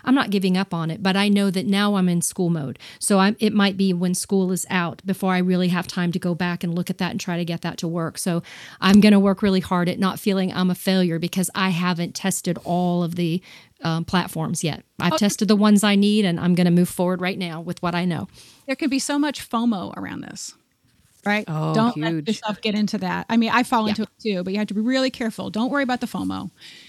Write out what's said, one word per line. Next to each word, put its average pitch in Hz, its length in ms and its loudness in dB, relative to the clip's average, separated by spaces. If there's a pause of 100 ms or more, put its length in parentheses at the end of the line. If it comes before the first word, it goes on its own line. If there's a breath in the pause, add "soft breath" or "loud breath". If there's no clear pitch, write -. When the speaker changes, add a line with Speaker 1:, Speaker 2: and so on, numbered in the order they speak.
Speaker 1:
I'm 254 120 2
not 254 140 0
giving 190 280 2
up 190 160 -2
on 160 180 -2
it, - 120 -8
but 190 120 2
I 202 140 2
know 202 220 4
that 180 140 -2
now 202 300 2
I'm 185 140 2
in 175 120 2
school 175 280 -2
mode. 151 300 -4 (200 loud breath)
So 196 200 2
I'm, 196 200 4
it 214 140 0
might 196 240 2
be 190 160 2
when 180 220 0
school 190 360 0
is 180 180 -2
out 175 360 -2
before 190 280 -2
I 185 60 2
really 180 300 2
have 175 180 0
time 175 240 -2
to 175 80 -4
go 175 160 -2
back 175 280 -4
and 170 120 -4
look 180 140 -4
at 180 100 -8
that 180 120 -2
and 214 80 -6
try 175 180 -4
to 175 80 -4
get 170 160 -6
that 170 180 -8
to 180 80 -6
work. 165 300 -4
So 170 260 -2 (380 loud breath)
I'm 196 200 8
gonna 208 180 8
work 196 220 2
really 190 180 2
hard 175 300 0
at - 100 -4
not 190 200 -2
feeling 190 340 0
I'm 185 160 0
a 180 60 0
failure 180 440 0
because 175 360 -2
I 190 140 0
haven't 175 460 -2
tested 180 480 -4
all 175 400 0
of 170 120 -4
the, 175 260 -2 (420 loud breath)
um, 165 220 -2
platforms 170 580 -2
yet. 156 200 -4 (160)
I've 180 140 2
Speaker 2:
Oh. 214 40 0
Speaker 1:
tested 208 300 0
the 214 80 4
ones 208 280 6
I 202 120 4
need, 208 300 4
and 170 140 0
I'm 175 160 2
gonna 175 160 4
move 175 180 4
forward 180 320 -2
right 180 160 -2
now 170 240 -8
with 170 200 -8
what 170 140 -2
I 175 100 0
know. 175 220 -2 (400 loud breath)
Speaker 2:
There 269 80 -4
can 311 140 -4
be 269 100 0
so 285 200 -2
much 294 280 -4
fomo 226 500 -2
around - 240 -10
this, - 320 -14 (720)
right? 208 220 0
Speaker 3:
Oh, 156 260 -2
Speaker 2:
Don't 233 240 2
let 170 160 -2
Speaker 3:
huge. 156 140 -4
Speaker 2:
yourself 214 340 -4
get 214 140 -2
into 214 240 -2
that. 175 300 -4
I 226 80 2
mean, 226 140 2
I 240 120 4
fall 233 200 0
Speaker 1:
Yeah. 214 60 0
Speaker 2:
into 214 140 -2
it 202 60 -6 (120)
too, 190 220 -2
but 190 100 -4
you 202 60 -2
have 208 80 -2
to 214 60 -8
be 208 80 0
really 262 300 0
careful. 208 380 -6
Don't 220 200 -2
worry 277 140 0
about 247 180 -2
the 233 60 -4
fomo. 190 440 -6 (380 loud breath)